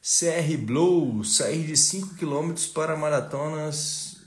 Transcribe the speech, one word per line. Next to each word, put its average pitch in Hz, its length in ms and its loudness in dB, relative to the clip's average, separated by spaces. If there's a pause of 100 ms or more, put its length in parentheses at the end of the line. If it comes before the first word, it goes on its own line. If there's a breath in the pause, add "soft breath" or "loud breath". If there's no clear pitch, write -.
C - 260 2
R 160 300 2
Blow, 127 680 2
sair 147 420 0
de 156 120 0
cinco 190 380 0
quilômetros 165 520 -2
para 160 300 -2
maratonas, 151 1300 -4